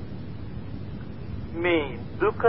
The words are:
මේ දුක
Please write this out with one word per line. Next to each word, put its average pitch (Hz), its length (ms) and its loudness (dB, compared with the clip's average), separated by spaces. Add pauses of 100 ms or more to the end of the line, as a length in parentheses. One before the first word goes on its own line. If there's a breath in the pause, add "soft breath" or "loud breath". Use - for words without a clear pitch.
(1500)
මේ 160 440 2 (160)
දුක 208 340 2